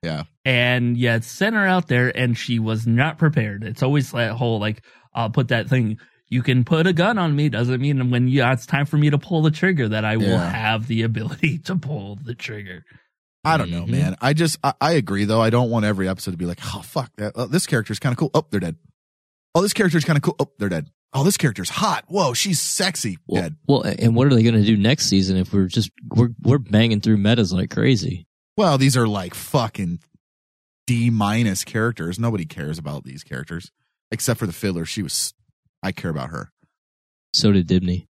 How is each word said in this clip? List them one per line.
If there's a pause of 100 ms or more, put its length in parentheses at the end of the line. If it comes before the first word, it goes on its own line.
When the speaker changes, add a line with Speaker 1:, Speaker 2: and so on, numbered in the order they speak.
Speaker 1:
Yeah. (200)
Speaker 2:
And
you
sent
her
out
there (100)
and
she
was
not
prepared.
It's
always
that
whole,
like, (320)
I'll
put
that
thing, (280)
you
can
put
a
gun
on
me,
doesn't
mean
when
you,
it's
time
for
me
to
pull
the
trigger
that
I
will
Speaker 1:
Yeah.
Speaker 2:
have
the
ability
<laughs>
to
pull
the
trigger. (600)
Speaker 1:
I
don't
know,
Speaker 3:
Mm-hmm.
Speaker 1:
man.
I
just,
I,
I
agree
though.
I
don't
want
every
episode
to
be
like, (160)
"Oh,
fuck,
that,
oh,
this
character's
kinda
cool.
Oh,
they're
dead. (800)
Oh,
this
character's
kinda
cool.
Oh,
they're
dead. (240)
Oh,
this
character's
hot.
Whoa,
she's
sexy."
Speaker 3:
Well,
Speaker 1:
Dead. (100)
Speaker 3:
well,
and
what
are
they
gonna
do
next
season
if
we're
just, (240)
we're, (120)
we're
banging
through
metas
like
crazy? (300)
Speaker 1:
Well,
these
are,
like,
fucking (840)
D
minus
characters.
Nobody
cares
about
these
characters (380)
except
for
the
Fiddler.
She
was, (500)
I
care
about
her. (800)
Speaker 3:
So
did
Dibney.